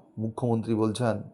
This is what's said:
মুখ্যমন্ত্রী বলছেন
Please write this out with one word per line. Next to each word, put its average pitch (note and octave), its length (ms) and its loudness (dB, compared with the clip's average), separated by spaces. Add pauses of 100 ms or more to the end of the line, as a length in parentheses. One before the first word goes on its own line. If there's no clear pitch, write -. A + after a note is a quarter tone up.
(180)
মুখ্যমন্ত্রী A2+ 560 0
বলছেন A2 480 0 (120)